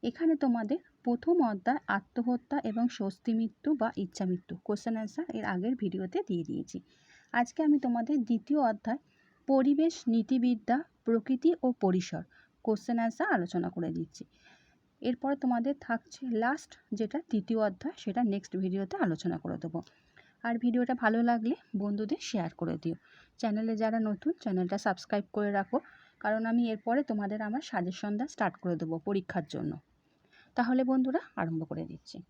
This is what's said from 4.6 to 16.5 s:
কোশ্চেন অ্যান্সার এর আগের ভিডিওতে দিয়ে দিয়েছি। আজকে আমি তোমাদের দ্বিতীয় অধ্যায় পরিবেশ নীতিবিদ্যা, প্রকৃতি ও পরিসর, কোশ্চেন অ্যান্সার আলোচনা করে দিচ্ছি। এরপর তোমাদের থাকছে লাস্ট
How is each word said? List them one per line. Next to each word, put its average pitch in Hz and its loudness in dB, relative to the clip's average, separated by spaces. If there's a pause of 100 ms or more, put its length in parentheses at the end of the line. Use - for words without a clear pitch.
কোশ্চেন 208 -2
অ্যান্সার 220 -6 (100)
এর 214 -4
আগের 196 0
ভিডিওতে 190 -4
দিয়ে 175 -2
দিয়েছি। - -8 (560)
আজকে 247 0
আমি 302 6
তোমাদের 240 0 (120)
দ্বিতীয় 285 2
অধ্যায় 226 0 (460)
পরিবেশ 277 4 (140)
নীতিবিদ্যা, 233 2 (280)
প্রকৃতি 247 2 (140)
ও - 4
পরিসর, 180 0 (420)
কোশ্চেন 226 0
অ্যান্সার 226 0 (100)
আলোচনা 175 0
করে 175 -4
দিচ্ছি। - -8 (760)
এরপর 247 -2 (120)
তোমাদের 247 0 (120)
থাকছে - -6 (220)
লাস্ট 269 -2 (220)